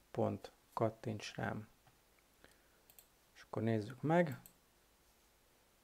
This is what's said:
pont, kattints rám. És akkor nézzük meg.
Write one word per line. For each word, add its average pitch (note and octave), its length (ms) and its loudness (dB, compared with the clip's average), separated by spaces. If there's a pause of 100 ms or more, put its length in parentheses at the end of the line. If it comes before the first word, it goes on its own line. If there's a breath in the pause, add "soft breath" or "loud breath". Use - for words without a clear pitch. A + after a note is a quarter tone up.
(100)
pont, G#2+ 420 -2 (200)
kattints A2 600 -2
rám. A2 340 -4 (1700 soft breath)
És - 80 -20
akkor - 200 -4
nézzük A2 400 0
meg. D#3 360 4 (1500)